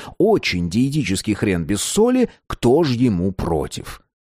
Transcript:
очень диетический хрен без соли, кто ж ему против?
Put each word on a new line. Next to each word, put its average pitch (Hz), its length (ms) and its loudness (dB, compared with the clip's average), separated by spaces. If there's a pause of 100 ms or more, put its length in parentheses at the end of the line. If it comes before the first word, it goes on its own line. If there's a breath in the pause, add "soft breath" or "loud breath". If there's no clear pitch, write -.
(160 loud breath)
очень 113 540 0
диетический 110 640 0
хрен 90 300 0
без 98 180 -2
соли, 247 480 2 (160 soft breath)
кто 139 380 2
ж 131 80 0
ему 101 400 2
против? - 640 -6 (240)